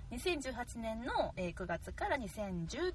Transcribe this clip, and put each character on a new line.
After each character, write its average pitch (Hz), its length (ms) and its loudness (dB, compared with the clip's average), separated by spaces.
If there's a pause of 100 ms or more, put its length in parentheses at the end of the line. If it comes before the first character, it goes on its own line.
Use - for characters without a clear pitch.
(120)
二 240 80 -2
千 349 200 4
十 254 120 -2
八 240 280 -4
年 226 240 0
の、 392 320 4
え 180 140 0
ー、 160 40 -2
九 185 120 -4
月 175 260 -2
か 403 180 0
ら 302 80 4
二 214 120 -4
千 185 380 -2
十 349 280 0